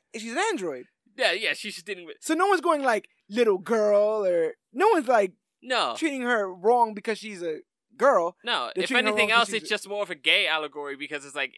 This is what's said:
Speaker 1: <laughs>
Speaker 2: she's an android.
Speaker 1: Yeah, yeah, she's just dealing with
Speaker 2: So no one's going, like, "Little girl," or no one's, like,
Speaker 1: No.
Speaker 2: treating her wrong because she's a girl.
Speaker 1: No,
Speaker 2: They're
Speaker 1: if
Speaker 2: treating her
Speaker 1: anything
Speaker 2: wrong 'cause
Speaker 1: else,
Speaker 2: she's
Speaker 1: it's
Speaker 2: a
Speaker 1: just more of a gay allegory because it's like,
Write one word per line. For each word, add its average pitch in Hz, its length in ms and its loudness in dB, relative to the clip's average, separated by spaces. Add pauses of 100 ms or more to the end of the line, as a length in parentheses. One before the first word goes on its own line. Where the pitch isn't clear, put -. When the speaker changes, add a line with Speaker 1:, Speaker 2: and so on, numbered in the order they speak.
Speaker 1:
<laughs> - 100 -20
Speaker 2:
she's 226 180 -10
an 269 40 -4 (140)
android. 165 340 -6 (320)
Speaker 1:
Yeah, 214 160 2
yeah, 175 200 -2
she's - 220 -10
just 165 100 -16
dealing 180 200 -10
with 156 160 -16
Speaker 2:
So - 120 -2
no 359 140 2
one's 370 140 2
going, 311 220 0
like, 226 260 0 (200)
"Little 214 280 2
girl," 208 680 2
or 170 280 2 (180)
no 339 180 2
one's, 320 200 2
like, 208 240 4 (280)
Speaker 1:
No. 208 360 -2
Speaker 2:
treating 285 240 -4
her 220 320 0
wrong 220 400 2
because 208 240 -6
she's 196 260 -12
a 156 160 -6 (380)
girl. 196 480 4
Speaker 1:
No, 196 280 -2
Speaker 2:
They're 185 100 -2
Speaker 1:
if 202 40 -2
Speaker 2:
treating 247 200 2
her - 40 2
Speaker 1:
anything 214 180 2
Speaker 2:
wrong 226 100 4
'cause - 0 -
Speaker 1:
else, 226 100 2
Speaker 2:
she's 196 140 -6
Speaker 1:
it's - 20 -18
Speaker 2:
a 214 80 -4
Speaker 1:
just 202 160 -6
more 202 140 -4
of 180 60 -6
a 180 60 -8
gay 165 320 2
allegory 147 480 -4
because 143 300 -10
it's 139 100 -18
like, 135 220 -4